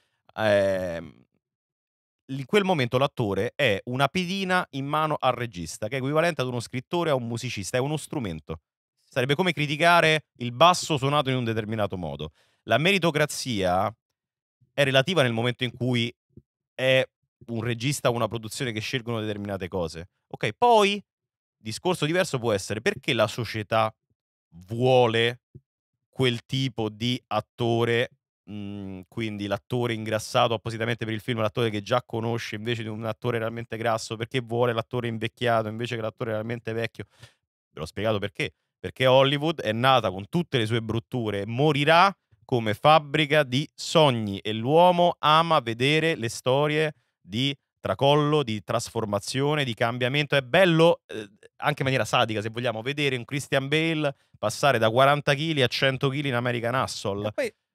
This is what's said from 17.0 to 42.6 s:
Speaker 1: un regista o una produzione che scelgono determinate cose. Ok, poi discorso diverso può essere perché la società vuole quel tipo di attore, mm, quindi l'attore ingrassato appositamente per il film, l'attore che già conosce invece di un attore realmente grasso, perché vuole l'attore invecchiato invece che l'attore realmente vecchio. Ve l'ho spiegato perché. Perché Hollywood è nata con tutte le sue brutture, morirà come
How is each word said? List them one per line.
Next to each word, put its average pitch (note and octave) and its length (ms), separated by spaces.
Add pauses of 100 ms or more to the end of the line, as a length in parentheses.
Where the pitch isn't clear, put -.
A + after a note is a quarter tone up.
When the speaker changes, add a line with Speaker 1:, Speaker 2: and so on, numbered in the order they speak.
Speaker 1:
un A2+ 140
regista A#2+ 480
o - 40
una A#2 120
produzione A2+ 460
che G#2+ 80
scelgono A2+ 400
determinate G2+ 480
cose. E2+ 400 (200)
Ok, - 300
poi G#3 420 (560)
discorso D3+ 500
diverso E3 340
può A2+ 120
essere G#2 280
perché D#3+ 320
la A2 160
società A2 680 (720)
vuole A#2 760 (680)
quel A#2+ 360
tipo B2+ 440
di A#2+ 400
attore, A#2 840 (400)
mm, G2+ 580
quindi G#2 380
l'attore A#2 480
ingrassato A2 600
appositamente A2+ 500
per A2 100
il G#2+ 60
film, A#2 200
l'attore A2+ 300
che G#2 120
già A#2 220
conosce A2+ 520
invece A2+ 260
di A2 60
un A2 160
attore A#2 340
realmente A2+ 380
grasso, A2+ 400
perché A#2 240
vuole A#2+ 320
l'attore A#2 360
invecchiato A2+ 600
invece A#2 280
che A2+ 60
l'attore A2 300
realmente A2+ 400
vecchio. A2+ 320 (640)
Ve - 100
l'ho D#2 60
spiegato G#2+ 320
perché. G2+ 340 (320)
Perché B2+ 220
Hollywood C#3 560
è G#2+ 100
nata A#2+ 380
con F#2 180
tutte E3 300
le A2 80
sue A2+ 160
brutture, A2 640
morirà D3+ 680 (300)
come A2 300